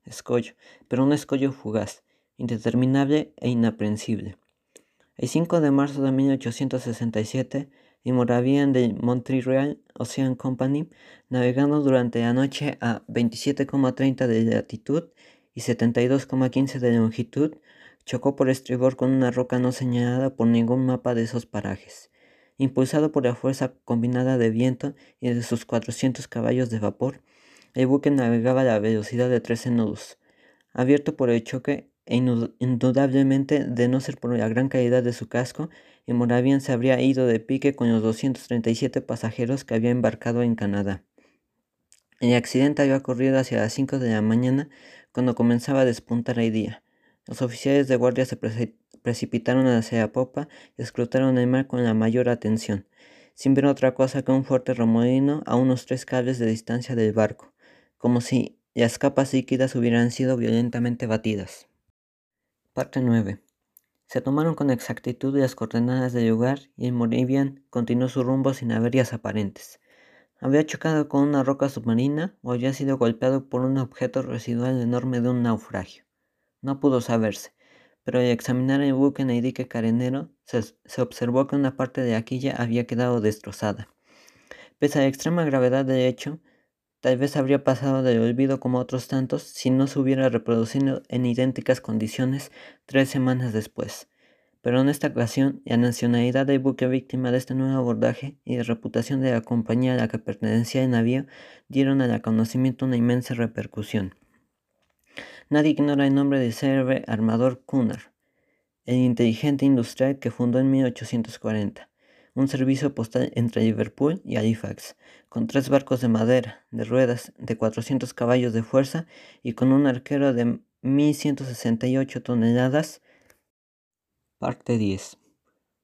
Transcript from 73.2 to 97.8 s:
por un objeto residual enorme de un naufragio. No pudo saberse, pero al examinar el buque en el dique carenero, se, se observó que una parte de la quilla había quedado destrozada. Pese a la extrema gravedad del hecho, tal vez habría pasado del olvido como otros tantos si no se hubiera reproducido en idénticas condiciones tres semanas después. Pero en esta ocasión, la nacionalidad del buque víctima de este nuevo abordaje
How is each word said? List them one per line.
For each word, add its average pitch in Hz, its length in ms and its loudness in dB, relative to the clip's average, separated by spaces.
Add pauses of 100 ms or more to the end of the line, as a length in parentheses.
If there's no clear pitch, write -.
por 127 140 -2
un 135 160 0
objeto 127 440 -4
residual 123 580 -2
enorme 123 400 -2
de 120 80 0
un 123 140 0
naufragio. 110 640 -4 (580)
No 139 180 -6
pudo 135 200 2
saberse, 113 540 -2 (500)
pero 123 140 -2
al 123 80 4
examinar 127 540 0
el 139 140 2
buque 139 280 2
en 131 80 0
el 120 120 0
dique 123 260 -4
carenero, 123 600 -2 (140)
se, - 180 -2
se - 400 -8
observó 123 440 0
que 139 100 -4
una 135 200 0
parte 131 240 -4
de 120 120 0
la 113 100 0
quilla 131 340 -6
había 120 300 -2
quedado 123 340 0
destrozada. 107 680 -4 (920)
Pese 147 200 0
a 143 40 4
la 135 60 4
extrema 165 360 -2
gravedad 135 400 2
del 131 160 0
hecho, 127 400 -2 (600)
tal 127 160 2
vez 135 200 0
habría 139 280 2
pasado 135 400 0
del 120 160 4
olvido 131 400 0
como 127 180 0
otros 123 300 -6
tantos 131 340 -2
si - 280 -4
no 131 180 4
se 135 100 -8
hubiera 135 300 2
reproducido 120 800 0
en 123 180 -2
idénticas 127 540 0
condiciones 120 720 -4 (340)
tres 135 220 2
semanas 127 440 0
después. - 560 -8 (520)
Pero 123 200 2
en 135 80 4
esta 147 200 0
ocasión, 135 560 0
la 117 120 0
nacionalidad 120 720 2
del 139 140 2
buque 131 260 0
víctima 127 460 -2
de 127 60 4
este 131 180 -6
nuevo 135 200 0
abordaje 120 680 -2